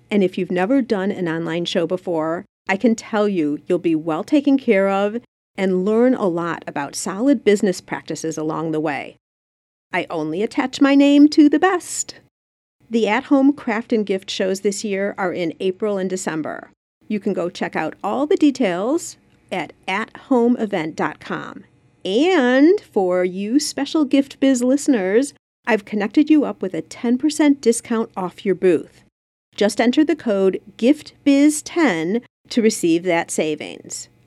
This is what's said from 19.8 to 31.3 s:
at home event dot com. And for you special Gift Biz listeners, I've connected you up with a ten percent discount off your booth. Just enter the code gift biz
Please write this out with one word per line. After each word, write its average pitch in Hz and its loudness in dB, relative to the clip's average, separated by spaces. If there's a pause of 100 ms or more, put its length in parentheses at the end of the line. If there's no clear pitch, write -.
at 196 -6
home 240 2
event 190 -4
dot 156 -4
com. - -12 (400)
And 277 4
for 180 0
you 202 -2
special 294 -2
Gift 277 0
Biz 269 2
listeners, 254 2 (340)
I've 214 0
connected 226 0
you 302 4
up - -6
with 185 -6
a 160 -6
ten 240 -2
percent 294 2
discount 226 0
off 185 -8
your 190 2
booth. 170 0 (500)
Just 214 0
enter 247 4
the 320 -2
code 196 0 (160)
gift - 0 (100)
biz 285 4